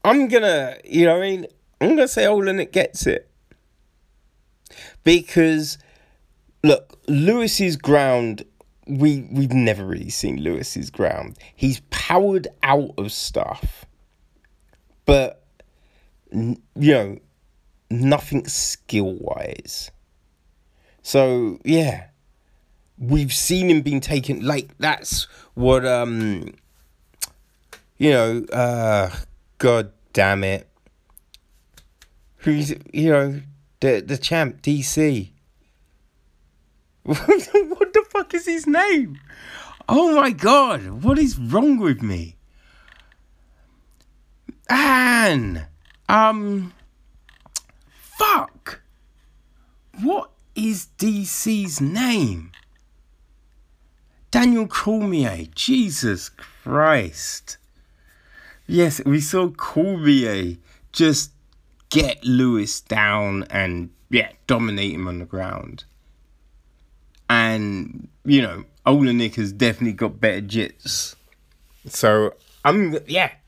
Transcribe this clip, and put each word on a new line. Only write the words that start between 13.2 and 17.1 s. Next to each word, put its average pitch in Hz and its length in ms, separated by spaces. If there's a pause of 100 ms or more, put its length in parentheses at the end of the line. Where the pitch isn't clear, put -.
but, 139 380 (880)
n-, 113 260 (160)
you 147 180
know, 101 260 (720)